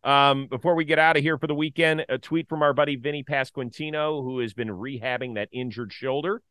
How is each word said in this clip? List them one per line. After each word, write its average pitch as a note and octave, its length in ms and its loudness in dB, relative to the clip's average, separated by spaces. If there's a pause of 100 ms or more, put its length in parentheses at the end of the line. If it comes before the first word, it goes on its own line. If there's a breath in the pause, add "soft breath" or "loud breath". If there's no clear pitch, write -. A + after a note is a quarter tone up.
Um, C#3 440 4
before D#3 260 0
we E3 100 0
get D#3 140 2
out D#3+ 180 6
of C#3+ 60 2
here D#3 160 2
for D#3+ 80 -4
the D3+ 80 0
weekend, D#3 540 0
a B2+ 100 0
tweet E3 300 -4
from D3 140 -2
our C#3+ 120 4
buddy C#3+ 220 2
Vinny C#3+ 280 -4
Pasquantino, C#3+ 1000 -4
who B2+ 180 -4
has A2 140 -4
been A2+ 140 -4
rehabbing B2 680 -6
that G#2 160 -4
injured A#2 400 -8
shoulder. D3 580 -4